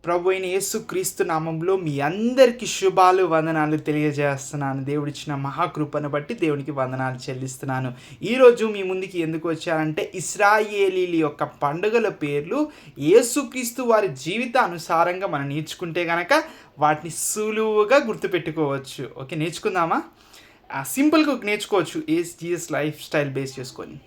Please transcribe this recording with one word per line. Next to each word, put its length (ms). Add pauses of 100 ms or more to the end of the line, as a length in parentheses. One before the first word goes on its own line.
ప్రభు 260
అయిన 160
యేసుక్రీస్తు 760
నామంలో 540
మీ 240
అందరికీ 680
శుభాలు, 560
వందనాలు 540
తెలియజేస్తున్నాను. 1080
దేవుడిచ్చిన 500
మహాకృపను 760
బట్టి 260
దేవునికి 360
వందనాలు 600
చెల్లిస్తున్నాను. 640 (280)
ఈరోజు 440
మీ 160
ముందుకి 380
ఎందుకు 280
వచ్చానంటే, 680
ఇస్రాయేలీల 1000
యొక్క 300
పండుగల 640
పేర్లు 600 (280)
యేసుక్రీస్తు 840
వారి 260
జీవితానుసారంగా 1160
మనం 220
నేర్చుకుంటే 560
గనక 380 (360)
వాటిని 320
సులువుగా 840
గుర్తుపెట్టుకోవచ్చు. 1200
ఓకే, 180
నేర్చుకుందామా? 680 (680)
ఆ, 100
సింపుల్గా 640
నేర్చుకోవచ్చు. 640
ఏ-, 140
జీసస్ 500
లైఫ్ 300
స్టైల్ 280
బేస్ 300
చేసుకొని. 460